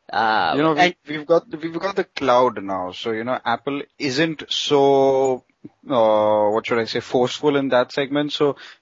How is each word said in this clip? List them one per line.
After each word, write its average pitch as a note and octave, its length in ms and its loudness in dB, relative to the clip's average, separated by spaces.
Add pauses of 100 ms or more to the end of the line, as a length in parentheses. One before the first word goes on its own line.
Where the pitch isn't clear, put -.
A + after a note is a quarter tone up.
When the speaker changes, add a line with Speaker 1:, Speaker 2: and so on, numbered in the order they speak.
(100)
Speaker 1:
Uh, G#2+ 460 0
Speaker 2:
You C#3+ 60 0
know, D#3+ 120 2
we, D3 60 0
Speaker 1:
and F3+ 140 2 (120)
Speaker 2:
we've D3+ 200 -12
got, E3 220 2 (120)
we've E3 180 -8
got G3 180 -8
the F#3+ 80 -2
cloud B2 580 2
now. F#2+ 300 -6
So, A2+ 180 -8
you A2+ 140 -4
know, B2 200 -4
Apple C#3 380 -4 (160)
isn't D3 500 -2
so, C3+ 960 2 (420)
uh, G#2+ 640 4
what A2 160 -2
should A#2+ 120 0
I A2+ 60 0
say, A#2 160 -6
forceful C3 560 0
in C#3 140 -2
that B2 220 2
segment. C#3+ 400 -4
So, C#3+ 240 0 (260)